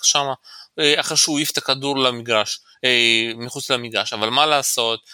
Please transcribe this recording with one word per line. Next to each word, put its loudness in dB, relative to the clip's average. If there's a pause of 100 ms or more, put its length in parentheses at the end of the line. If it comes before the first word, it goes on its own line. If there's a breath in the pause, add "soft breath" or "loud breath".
שם, 2 (540 loud breath)
אה, 4
אחרי -2
שהוא 2
העיף 0
את -4
הכדור -2
למגרש, 0 (260 soft breath)
אה, 2
מחוץ -8
למגרש, -4
אבל -2
מה 2
לעשות, 0 (140 loud breath)